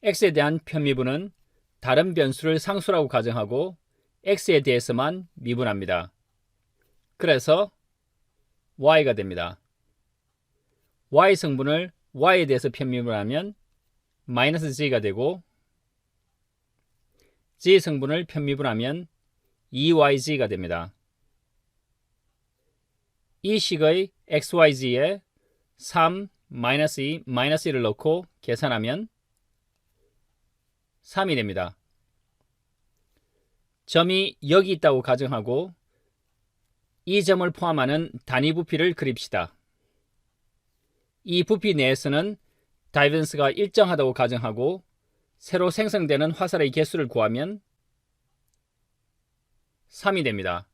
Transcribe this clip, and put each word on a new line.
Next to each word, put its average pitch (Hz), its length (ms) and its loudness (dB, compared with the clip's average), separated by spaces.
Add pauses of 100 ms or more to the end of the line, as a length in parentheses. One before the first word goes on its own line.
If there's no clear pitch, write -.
X에 196 300 2
대한 151 320 2
편미분은 143 680 -2 (480)
다른 156 340 2
변수를 156 440 0
상수라고 180 500 -2
가정하고 120 680 -2 (480)
X에 190 380 2
대해서만 135 720 -2
미분합니다. 101 800 -4 (1040)
그래서 165 540 2 (1080)
Y가 147 340 6
됩니다. 90 480 -6 (1500)
Y 180 260 6
성분을 147 560 -2 (200)
Y에 170 340 4
대해서 135 240 0
편미분하면 123 840 -4 (720)
마이너스 143 460 0
G가 131 280 0
되고 123 420 -4 (2250)
G 185 200 6
성분을 151 460 -2
편미분하면 139 840 -4 (640)
이 147 220 0
와이 143 260 4
지가 135 300 -2
됩니다. 87 440 -6 (2500)
이 208 160 0
식의 170 520 2 (160)
엑스 156 300 -2
와이 156 180 6
지에 131 480 -2 (540)
삼 180 520 0 (200)
마이너스 135 520 -2
이 147 240 -6
마이너스 139 440 -2
일을 131 140 -2
넣고 156 440 -2 (140)
계산하면 123 680 -4 (1900)
삼이 185 340 -4
됩니다. 95 400 -6 (2000)
점이 185 500 0 (120)
여기 190 240 4
있다고 147 300 2
가정하고 127 680 -2 (1300)
이 196 180 2
점을 180 300 2
포함하는 156 580 0 (140)
단위 135 280 0
부피를 165 420 -2
그립시다. 110 600 -6 (1700)
이 175 220 0
부피 208 300 0
내에서는 147 600 0 (600)
다이버전스가 147 540 2
일정하다고 175 640 2
가정하고 123 680 -2 (540)
새로 180 340 -2
생성되는 165 600 0
화살의 165 400 -2
개수를 156 380 -2
구하면 123 520 -2 (2250)
삼이 196 340 -2
됩니다. 95 520 -4